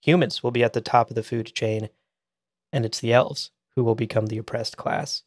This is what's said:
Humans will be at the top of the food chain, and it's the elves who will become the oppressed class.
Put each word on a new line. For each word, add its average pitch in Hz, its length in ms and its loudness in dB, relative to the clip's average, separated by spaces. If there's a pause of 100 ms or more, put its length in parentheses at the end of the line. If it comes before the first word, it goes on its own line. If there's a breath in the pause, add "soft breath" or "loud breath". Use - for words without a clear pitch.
Humans 156 400 2
will 123 80 0
be 120 140 2
at 117 80 0
the 117 80 0
top 117 280 2
of 117 60 -8
the 113 80 -2
food 113 320 -6
chain, 110 320 -2 (840)
and 123 120 0
it's 113 140 -6
the 117 140 0
elves - 380 2 (260)
who 123 80 2
will 113 100 2
become 113 300 -2
the 110 120 -4
oppressed 113 380 -8
class. - 520 -4